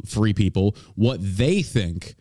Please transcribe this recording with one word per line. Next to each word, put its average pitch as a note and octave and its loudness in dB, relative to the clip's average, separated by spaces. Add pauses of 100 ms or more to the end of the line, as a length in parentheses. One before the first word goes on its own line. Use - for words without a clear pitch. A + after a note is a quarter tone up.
free G#2+ 0
people G2 2 (220)
what A#2+ 2
they E3+ 0
think F2 -4